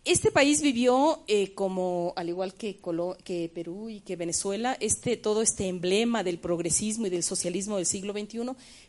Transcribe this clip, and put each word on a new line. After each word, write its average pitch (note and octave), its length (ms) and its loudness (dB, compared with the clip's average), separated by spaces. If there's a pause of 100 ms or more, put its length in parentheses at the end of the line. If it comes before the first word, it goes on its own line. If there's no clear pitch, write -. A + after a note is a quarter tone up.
este F4+ 280 4
país D4 320 6
vivió, B3+ 640 4
eh, G3+ 260 2
como, F#3 640 -2
al F3 120 -4
igual F#3 280 -4
que G3+ 240 -8
Colo-, F3 440 -4
que E3+ 300 -4
Perú F3 340 -8
y G#3+ 140 -12
que F#3 140 -8
Venezuela, G3 640 -2
este, A3 360 0
todo G#3+ 280 0
este G#3 240 0
emblema G3 560 2
del F3 160 -2
progresismo F3 680 -2
y F#3 60 -2
del F3 100 -2
socialismo G3 560 -2
del F3 80 -2
siglo G3+ 260 -4
veintiuno, A3+ 460 -8 (320)